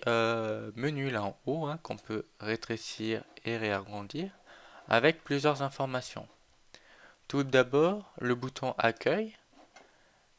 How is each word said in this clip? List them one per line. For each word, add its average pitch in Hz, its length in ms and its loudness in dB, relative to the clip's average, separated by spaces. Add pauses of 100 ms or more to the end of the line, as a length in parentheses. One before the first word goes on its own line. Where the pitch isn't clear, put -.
euh, 113 720 2
menu 135 340 -2
là 110 140 -2
en 101 220 -6
haut, 151 220 -2
hein, 156 140 -6
qu'on - 140 -8
peut 107 300 -6 (160)
rétrécir 110 840 -4 (220)
et 117 100 -2
réagrandir 101 760 -4 (580)
avec 143 340 4
plusieurs 143 380 0
informations. 131 640 -6 (1000)
Tout 143 180 0
d'abord, 139 760 4
le 123 160 0
bouton 127 420 -4
accueil. 175 600 0 (1000)